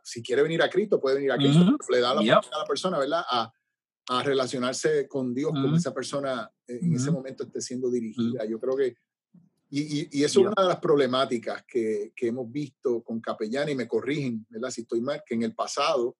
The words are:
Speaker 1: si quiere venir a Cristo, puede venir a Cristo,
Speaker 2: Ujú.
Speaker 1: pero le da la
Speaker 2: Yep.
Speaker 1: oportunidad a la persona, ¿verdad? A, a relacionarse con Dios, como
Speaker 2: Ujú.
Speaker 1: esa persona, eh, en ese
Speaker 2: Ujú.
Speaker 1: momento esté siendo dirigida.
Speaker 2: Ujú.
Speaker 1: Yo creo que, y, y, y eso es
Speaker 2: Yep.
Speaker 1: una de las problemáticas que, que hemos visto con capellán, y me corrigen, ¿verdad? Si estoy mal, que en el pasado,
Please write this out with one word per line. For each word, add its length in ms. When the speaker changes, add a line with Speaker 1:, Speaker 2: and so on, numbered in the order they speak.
Speaker 1:
si 180
quiere 220
venir 180
a 80
Cristo, 320
puede 140
venir 160
a 60
Cristo, 260
Speaker 2:
Ujú. 160
Speaker 1:
pero 180
le 20
da 140
la 80
Speaker 2:
Yep. 120
Speaker 1:
oportunidad 260
a 40
la 40
persona, 320
¿verdad? 300
A, 220
a 160
relacionarse 840
con 260
Dios, 180
como 160
Speaker 2:
Ujú. 80
Speaker 1:
esa 180
persona, 560
eh, 140
en 140
ese 140
Speaker 2:
Ujú. 100
Speaker 1:
momento 240
esté 180
siendo 300
dirigida. 520
Speaker 2:
Ujú. 80
Speaker 1:
Yo 80
creo 180
que, 180
y, 320
y, 100
y 120
eso 180
es 40
Speaker 2:
Yep. 120
Speaker 1:
una 60
de 60
las 100
problemáticas 880
que, 480
que 120
hemos 240
visto 520
con 180
capellán, 480
y 60
me 120
corrigen, 640
¿verdad? 220
Si 100
estoy 200
mal, 240
que 100
en 80
el 120
pasado, 640